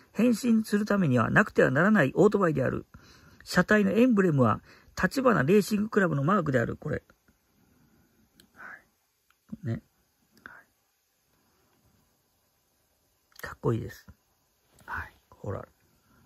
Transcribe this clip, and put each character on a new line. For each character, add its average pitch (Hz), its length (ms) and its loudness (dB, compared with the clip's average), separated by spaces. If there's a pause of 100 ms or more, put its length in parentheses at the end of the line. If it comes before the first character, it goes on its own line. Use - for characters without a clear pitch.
(120)
変 240 180 0
身 226 340 0
す 208 140 -2
る 214 60 -4
た 202 140 0
め 175 100 2
に 123 100 2
は 113 120 0
な 196 140 4
く - 80 -14
て - 100 2
は 151 80 4
な 135 120 0
ら 202 80 2
な 196 140 4
い 127 100 0
オ - 120 4
ー - 20 6
ト 208 100 -2
バ 180 120 0
イ 147 40 -2
で 135 80 -2
あ 127 80 -4
る。 - 160 -8 (580)
車 180 200 0
体 208 200 2
の 190 60 0
エ 214 140 4
ン 254 100 4
ブ 196 80 2
レ 185 80 2
ム 139 120 2
は、 110 180 2 (420)
立 214 200 -2
花 214 200 2
レ 180 160 2
ー 196 40 2
シ 214 140 -4
ン 202 80 -2
グ 220 40 -8
ク - 120 -2
ラ 190 60 2
ブ 160 80 -2
の 139 80 -2
マ 185 160 0
ー 180 60 -2
ク 147 80 -4
で 127 80 0
あ 117 40 -2
る。 - 120 -8
こ - 140 -12
れ。 - 120 -8 (1500)
は - 120 -20 (1000)
い。 - 20 -10
ね。 113 160 -8 (600)
は - 80 -20
い。 - 140 -20 (2750)
か - 140 -16
っ - 60 -20
こ 131 120 -2
い 113 60 -4
い - 20 -8
で 107 100 -12
す。 - 160 -20 (800)
は - 180 -10
い。 - 80 -20 (180)
ほ - 200 -16
ら。 - 160 -12 (600)